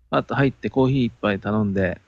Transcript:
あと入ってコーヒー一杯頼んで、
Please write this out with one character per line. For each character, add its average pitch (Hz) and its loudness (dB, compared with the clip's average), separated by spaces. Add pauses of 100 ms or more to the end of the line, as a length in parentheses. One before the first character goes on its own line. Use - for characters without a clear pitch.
(100)
あ 143 0
と - -8
入 135 2
っ 123 -2
て - -8
コ 131 2
ー 127 2
ヒ 135 0
ー 127 2
一 113 -2
杯 101 -2
頼 104 0
ん 98 -2
で、 95 0